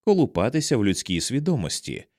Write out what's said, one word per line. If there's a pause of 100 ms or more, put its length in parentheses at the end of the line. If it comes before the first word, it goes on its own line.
колупатися
в
людській
свідомості (120)